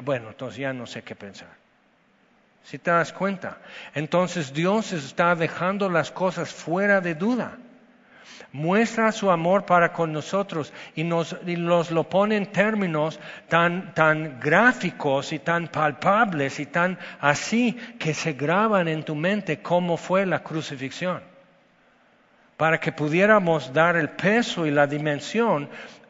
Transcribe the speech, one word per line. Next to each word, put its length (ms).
"Bueno, 260
entonces 300
ya 160
no 120
sé 160
qué 120
pensar". 340
¿Sí 140
te 120
das 220
cuenta? 460
Entonces 580
Dios 400
está 420
dejando 540
las 220
cosas 420
fuera 480
de 140
duda. 420
Muestra 580
su 180
amor 340
para 300
con 180
nosotros 600
y 100
nos, 300
y 100
nos 340
lo 140
pone 320
en 160
términos 640
tan, 460
tan 460
gráficos 920
y 60
tan 300
palpables 920
y 60
tan 320
así 600
que 140
se 220
graban 540
en 160
tu 100
mente 480
cómo 340
fue 300
la 160
crucifixión. 800
Para 200
que 140
pudiéramos 800
dar 240
el 140
peso 560
y 40
la 160
dimensión 840